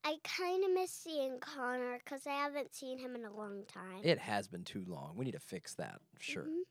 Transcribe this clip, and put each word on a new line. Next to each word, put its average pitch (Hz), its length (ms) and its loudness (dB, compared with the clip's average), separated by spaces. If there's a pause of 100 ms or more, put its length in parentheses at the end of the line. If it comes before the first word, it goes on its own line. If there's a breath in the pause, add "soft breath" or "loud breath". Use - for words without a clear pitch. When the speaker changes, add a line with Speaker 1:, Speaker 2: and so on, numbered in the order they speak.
Speaker 1:
I 302 180 4
kinda 370 520 4
miss 370 180 4
seeing 269 480 -2
Connor 247 640 -2
'cause 277 220 -6
I 285 60 0
haven't 285 420 0
seen 262 240 -4
him 254 160 -6
in 233 100 -4
a 208 100 -8
long 202 320 -6
time. 185 360 -8
Speaker 2:
It 165 160 10
has 104 300 2
been 90 160 -6
too 98 220 -4
long. 80 300 -6
We 123 80 0
need 127 80 0
to - 80 -6
fix - 340 -8
that, - 260 -6 (140)
for - 80 -14
sure. 277 220 -4
Speaker 1:
Mm-hmm. 320 160 0 (100)